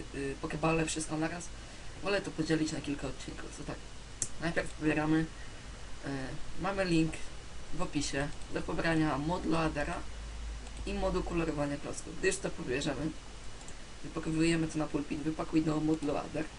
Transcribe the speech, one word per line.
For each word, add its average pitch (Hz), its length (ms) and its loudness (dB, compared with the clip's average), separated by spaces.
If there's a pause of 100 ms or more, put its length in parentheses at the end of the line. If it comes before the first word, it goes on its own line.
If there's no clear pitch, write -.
(140)
y, 139 280 -4
pokebale, 160 440 2
wszystko 156 300 -2
naraz. 165 280 -2 (580)
Wolę 196 180 2
to 156 100 -4
podzielić 156 420 2
na 135 80 -2
kilka 139 260 -2
odcinków, - 500 -8
to - 80 -8
tak. 143 120 -4 (640)
Najpierw 165 400 0
wybieramy, 151 380 6
y, 160 80 4 (1400)
mamy 196 220 2
link 160 280 6 (640)
w 165 80 4
opisie 147 460 2 (260)
do 156 80 0
pobrania 160 560 4
mod 165 280 0
loadera 160 520 2 (880)
i 196 80 -2
modu 185 280 2
kolorowania 151 540 0
klocków. - 420 -6
Gdy - 80 0
już 190 100 6
to 165 140 -2
pobierzemy, 143 600 -2 (920)
wypakowujemy 160 680 2
to 156 100 -2
na 151 80 2
pulpit, 143 340 -2
wypakuj 160 420 2
do 156 180 2
mod 156 220 2
loader. 147 420 -2 (140)